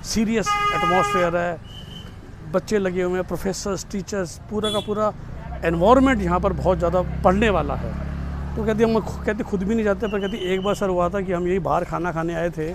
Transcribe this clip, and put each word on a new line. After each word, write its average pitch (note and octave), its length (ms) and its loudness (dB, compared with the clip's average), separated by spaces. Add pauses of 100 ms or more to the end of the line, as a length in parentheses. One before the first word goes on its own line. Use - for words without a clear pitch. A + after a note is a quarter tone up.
सीरियस A3 440 0
एटमॉस्फेयर G4+ 880 2
है, F3 240 -2 (880)
बच्चे F#3 260 0
लगे F#3 260 0
हुए F3+ 160 0
हैं, F3+ 80 -2
professors, F#3 640 -4
teachers, F#3 580 -6
पूरा G#3 200 -2
का G#3 100 0
पूरा G#3 340 0 (520)
environment A3 560 6
यहाँ F3+ 180 2
पर F3+ 140 2
बहुत D#3+ 240 2
ज़्यादा E3+ 240 2
पढ़ने G3 480 4
वाला D3+ 260 2
है।" A2+ 180 -6 (640)
तो A3 100 -2
कहती, A3 180 2
"हम A3+ 160 4
खु-, - 260 -6
कहती, G#3+ 180 -2
खुद F#3+ 200 -2
भी G#3 120 0
नहीं A3 100 2
जाते।" G3+ 220 0
पर G3+ 120 -2
कहती, G3 180 -2
"एक F#3 260 -2
बार G3+ 120 2
सर G3 140 0
हुआ F3 200 2
था G3 120 -2
कि F#3 120 -2
हम F3 140 0
यही F#3 120 2
बाहर D#3+ 240 0
खाना E3 280 -4
खाने E3 240 -2
आए E3 140 0
थे D#3+ 260 -6